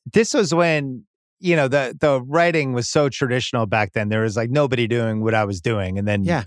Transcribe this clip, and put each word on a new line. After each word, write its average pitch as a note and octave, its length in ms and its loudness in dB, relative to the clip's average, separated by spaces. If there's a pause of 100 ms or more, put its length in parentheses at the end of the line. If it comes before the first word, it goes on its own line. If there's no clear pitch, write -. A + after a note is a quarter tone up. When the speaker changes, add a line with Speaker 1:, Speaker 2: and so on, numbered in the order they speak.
(120)
Speaker 1:
This A3 220 2
was G3 200 2
when, D3+ 500 0 (360)
you F3 140 2
know, C#3+ 140 4
the, B2+ 320 0
the C#3 220 2
writing D3+ 500 0
was B2 160 -4
so D3 220 2
traditional B2 560 -2
back G#2+ 260 0
then. G#2+ 160 -2
There A2 140 0
was, A2 140 -2
like, A#2 140 -2
nobody B2+ 380 0
doing A2+ 340 -2
what A2 120 0
I A2 100 2
was G2 160 -4
doing. G2 380 -2
And G2+ 100 -2
then G2+ 160 0
Speaker 2:
Yeah. C#3 220 0